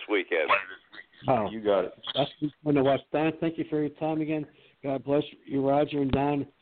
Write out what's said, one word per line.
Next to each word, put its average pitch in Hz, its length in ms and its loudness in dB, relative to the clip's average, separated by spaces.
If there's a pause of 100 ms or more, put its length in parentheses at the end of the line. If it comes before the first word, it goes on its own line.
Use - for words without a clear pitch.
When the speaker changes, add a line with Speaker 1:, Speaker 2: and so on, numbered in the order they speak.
Speaker 1:
weekend. 87 440 0 (760)
Speaker 2:
Oh, 110 220 2
Speaker 3:
You 110 120 -8
got 98 240 4
it. - 80 -8 (200)
Speaker 2:
that's 139 180 -2 (320)
fun 147 120 2
to 135 80 4
watch. 135 180 4 (100)
Don, 156 200 0 (100)
thank 165 160 -2
you 160 80 -2
for 151 140 -2
your 147 180 0
time 156 240 -2
again. 151 240 -2 (380)
God 135 200 -4
bless 143 200 2 (220)
you, 139 220 0
Roger 143 340 2
and 135 100 0
Don. 139 340 0 (160)